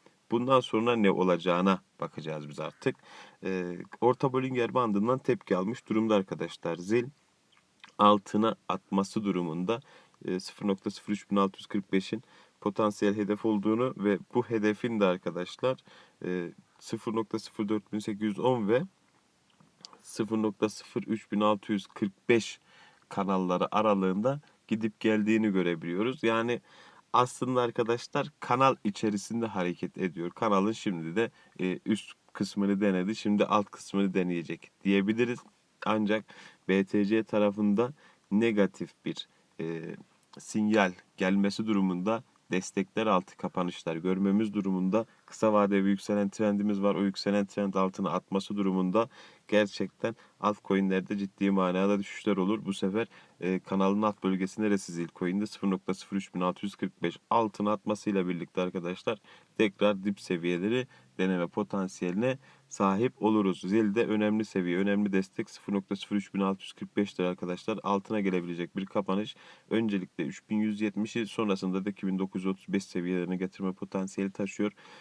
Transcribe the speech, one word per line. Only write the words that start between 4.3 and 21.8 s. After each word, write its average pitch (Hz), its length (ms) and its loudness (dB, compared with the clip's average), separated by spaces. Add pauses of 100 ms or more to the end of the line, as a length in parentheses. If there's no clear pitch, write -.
Bollinger 127 420 0
bandından 117 440 2
tepki 113 380 0
almış 95 320 -4
durumda 110 260 2
arkadaşlar. 85 600 -2
Zil 107 300 0 (920)
altına 104 580 4 (120)
atması 98 560 -2
durumunda, 90 560 -2 (440)
e, 92 160 -4
sıfır - 260 -10
nokta 98 240 -2
sıfır - 220 -10
üç - 180 -8
bin 101 60 0
altı 98 220 2
yüz - 80 -16
kırk - 260 -4
beşin 98 300 -2 (380)
potansiyel 104 560 2
hedef 104 280 -2
olduğunu 110 520 0
ve 101 220 2 (160)
bu 120 80 2
hedefin 110 580 0
de 101 40 6
arkadaşlar, 90 760 -2 (460)
e, 90 280 -4 (260)
sıfır 113 360 -8
nokta 113 240 -4
sıfır - 300 -6
dört 107 240 -4
bin 107 60 -4
sekiz 104 240 -6
yüz 107 160 -2
on 117 300 2
ve 120 140 2 (1200)
sıfır 110 400 -4
nokta 107 260 0
sıfır - 340 -8
üç - 300 -6
bin 104 80 0
altı 104 320 2
yüz 98 140 -2